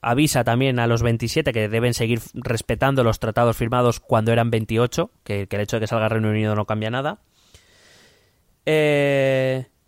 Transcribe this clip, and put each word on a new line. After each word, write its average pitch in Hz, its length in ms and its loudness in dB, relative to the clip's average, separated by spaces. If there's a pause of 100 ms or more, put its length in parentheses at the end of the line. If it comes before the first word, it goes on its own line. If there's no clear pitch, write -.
avisa 127 420 2
también 123 360 2
a 117 80 2
los 117 160 2
veintisiete 120 500 0
que 107 160 -2
deben 117 240 0
seguir 117 280 0 (120)
respetando 123 680 -2
los 110 160 2
tratados 117 360 0
firmados 123 440 0
cuando 113 340 0
eran 117 160 2
veintiocho, 113 640 -2 (120)
que, 101 220 -4
que 101 120 -6
el 104 40 -2
hecho 110 140 -4
de 107 60 -2
que 110 40 -2
salga 110 240 -2
Reino 110 200 0
Unido 107 260 0
no 104 100 -2
cambia 107 240 -4
nada. 139 300 -6 (1500)
Eh, 139 1000 2 (220)